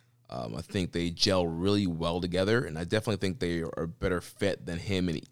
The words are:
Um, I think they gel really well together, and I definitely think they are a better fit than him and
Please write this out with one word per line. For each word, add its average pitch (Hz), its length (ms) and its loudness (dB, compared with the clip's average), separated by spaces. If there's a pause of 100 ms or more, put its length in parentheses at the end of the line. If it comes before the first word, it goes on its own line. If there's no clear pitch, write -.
(300)
Um, 60 260 -8
I 69 60 -6
think 90 300 -2
they 87 200 0
gel 92 340 4
really 95 400 2
well 85 360 0
together, 95 440 2
and 80 120 -6
I 85 80 -4
definitely 104 320 0
think 92 220 -2
they 85 220 0
are 80 220 -4
a 82 40 -4
better 90 320 -2
fit - 460 -2
than 85 140 -4
him 90 300 0
and 78 120 -2 (100)